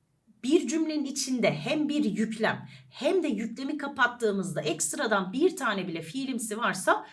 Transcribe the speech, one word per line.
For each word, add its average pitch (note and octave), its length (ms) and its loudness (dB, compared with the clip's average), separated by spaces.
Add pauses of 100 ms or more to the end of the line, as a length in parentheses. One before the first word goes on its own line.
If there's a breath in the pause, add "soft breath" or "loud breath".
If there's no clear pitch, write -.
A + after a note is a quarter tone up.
(440)
bir C#4 240 4
cümlenin D#4 380 0
içinde B3 480 0
hem C#4+ 360 0
bir D4 140 2
yüklem G#3+ 680 0 (200 loud breath)
hem F4 340 0
de D#4 40 0
yüklemi C4 500 -4
kapattığımızda A3+ 840 0
ekstradan G3+ 720 0
bir E4 220 4
tane G3 320 -2
bile E3 140 -6
fiilimsi A3+ 560 -4
varsa A3+ 560 2